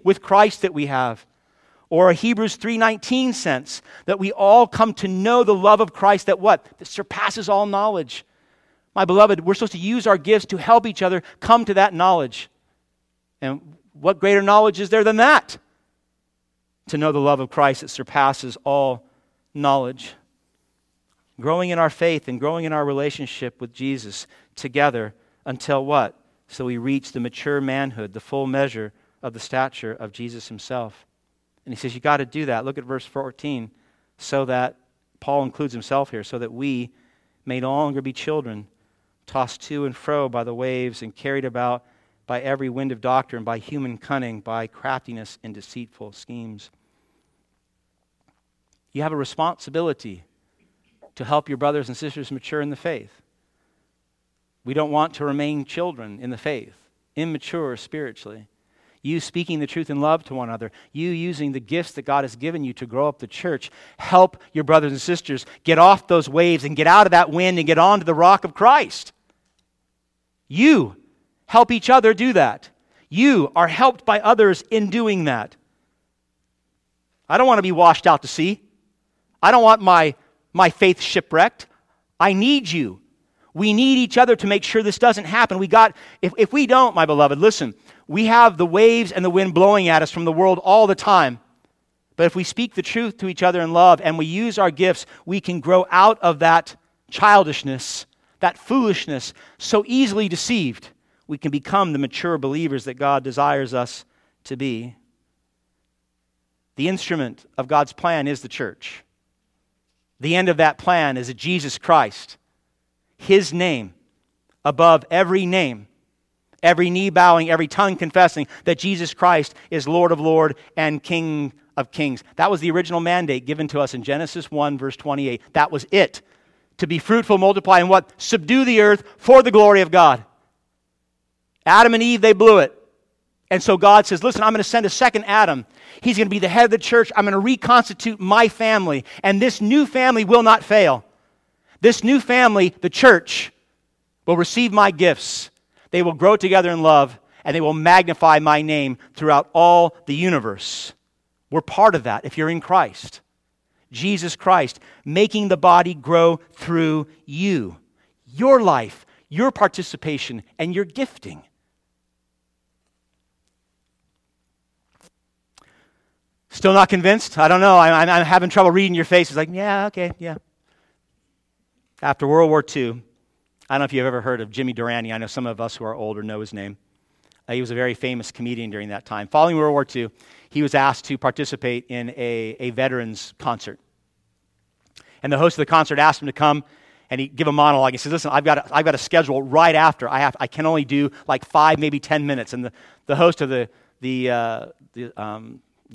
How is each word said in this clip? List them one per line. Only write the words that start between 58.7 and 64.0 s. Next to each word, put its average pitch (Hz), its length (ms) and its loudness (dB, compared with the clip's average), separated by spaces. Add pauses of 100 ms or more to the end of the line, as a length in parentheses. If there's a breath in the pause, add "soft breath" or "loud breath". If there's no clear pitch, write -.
You 156 180 -6
speaking 165 400 -8
the 143 80 -8
truth 165 220 -10
in 143 100 -8
love 156 260 -2
to - 80 -18
one 127 140 -10
another, 113 240 -12 (220 soft breath)
you 160 160 -8
using 165 420 -8
the 135 80 -10
gifts 160 340 -8
that 139 100 -16
God 143 200 -2
has 117 140 -12
given 151 260 -10
you 127 100 -8
to - 120 -16
grow 131 240 -4
up 143 100 -12
the 120 80 -16
church, - 420 -10 (300 soft breath)
help 185 420 4 (120)